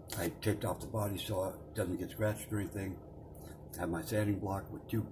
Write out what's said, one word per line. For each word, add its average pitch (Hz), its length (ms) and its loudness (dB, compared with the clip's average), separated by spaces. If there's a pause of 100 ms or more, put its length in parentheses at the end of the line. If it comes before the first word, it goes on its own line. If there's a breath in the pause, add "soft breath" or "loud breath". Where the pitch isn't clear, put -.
(160)
I 87 160 2 (120)
taped 104 200 4
off 95 160 2
the - 60 -6
body 104 320 0
so 95 280 2
it - 300 -4
doesn't 90 220 2
get 90 140 -2
scratched 107 420 2
or 104 60 4
anything. 95 380 0 (800 loud breath)
I - 40 -4
have 87 100 0
my 82 140 0
sanding 104 340 4
block 98 340 0
with - 160 -8
two 113 240 2